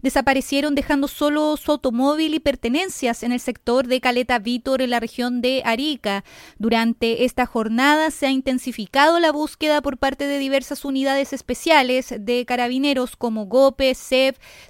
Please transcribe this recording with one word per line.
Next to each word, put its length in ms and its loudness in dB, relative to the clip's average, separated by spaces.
desaparecieron 720 0
dejando 360 0
solo 480 0
su 160 0
automóvil 600 0
y 40 0
pertenencias 840 -2
en 100 -2
el 80 -4
sector 460 -2
de 120 0
Caleta 400 0
Vítor, 420 -2
en 100 0
la 100 0
región 400 -4
de 240 0
Arica. 580 -2
Durante 680 0
esta 200 0
jornada 640 2
se 180 -2
ha 40 2
intensificado 880 -2
la 140 2
búsqueda 480 0
por 160 -6
parte 280 -4
de 140 -2
diversas 460 -4
unidades 480 -2
especiales 840 2
de 280 -2
carabineros 720 0
como 280 -4
gope, 480 4
cep, 440 0